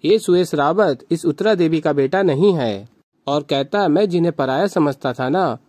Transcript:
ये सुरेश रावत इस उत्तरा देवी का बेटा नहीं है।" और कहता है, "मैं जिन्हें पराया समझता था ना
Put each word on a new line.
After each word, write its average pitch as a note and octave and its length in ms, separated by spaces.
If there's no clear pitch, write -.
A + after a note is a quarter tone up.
ये G#3 140
सुरेश F3+ 360
रावत D#3 560
इस E3 140
उत्तरा G3 300
देवी E3 260
का D#3 120
बेटा C#3+ 300
नहीं F3 300
है।" A2 360
और D3 160
कहता C#3+ 380
है, F#3 60
"मैं F3+ 220
जिन्हें E3+ 240
पराया D#3+ 340
समझता C#3+ 460
था C3 160
ना D3+ 280